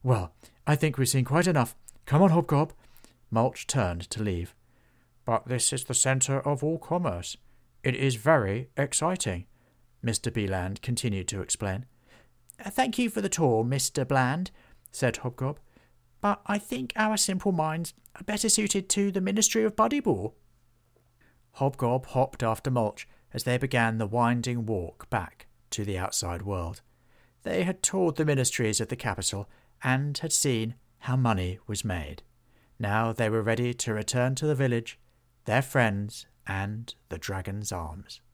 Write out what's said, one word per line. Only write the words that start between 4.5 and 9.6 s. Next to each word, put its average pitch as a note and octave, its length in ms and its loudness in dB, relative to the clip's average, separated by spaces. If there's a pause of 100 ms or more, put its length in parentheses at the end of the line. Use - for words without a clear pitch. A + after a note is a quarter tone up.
"But A2+ 240 0
this B2 260 0
is B2+ 120 -6
the B2 100 -4
centre C3+ 460 2
of C#3+ 220 -2
all D#3+ 140 0
commerce. D3+ 580 -4 (480)
It B2 120 0
is C3+ 200 0
very A#2 640 2
exciting," C#3 680 -2 (560)